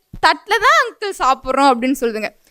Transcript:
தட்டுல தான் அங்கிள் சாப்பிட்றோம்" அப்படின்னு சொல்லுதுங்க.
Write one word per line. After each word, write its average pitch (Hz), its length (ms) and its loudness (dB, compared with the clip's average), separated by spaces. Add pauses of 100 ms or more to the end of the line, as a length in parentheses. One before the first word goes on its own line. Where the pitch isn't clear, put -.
(260)
தட்டுல 339 320 -2
தான் 571 220 4
அங்கிள் 403 380 -6
சாப்பிட்றோம்" 262 520 2
அப்படின்னு 254 280 0
சொல்லுதுங்க. 220 300 -4 (220)